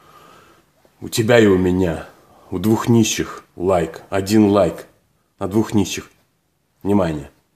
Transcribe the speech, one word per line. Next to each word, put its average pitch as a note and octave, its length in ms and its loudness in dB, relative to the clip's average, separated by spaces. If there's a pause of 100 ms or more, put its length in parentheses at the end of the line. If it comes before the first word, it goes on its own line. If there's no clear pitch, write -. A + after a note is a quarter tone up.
(1000)
У G2 80 -16
тебя A#2 300 2
и A2 80 6
у F#2 120 4
меня. F2+ 480 -2 (440)
У F#2+ 80 -8
двух G#2+ 300 0
нищих A2+ 560 0 (120)
лайк. F2 520 -2
Один G2 400 2
лайк. G2 380 0 (520)
На G2 100 -8
двух G#2+ 260 -4
нищих. - 360 -4 (720)
Внимание. E2 480 -2 (260)